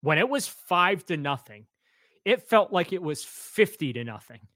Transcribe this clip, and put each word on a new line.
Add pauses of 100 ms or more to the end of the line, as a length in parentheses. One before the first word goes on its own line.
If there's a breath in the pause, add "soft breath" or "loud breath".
when
it
was
five
to
nothing, (580)
it
felt
like
it
was
fifty
to
nothing. (140)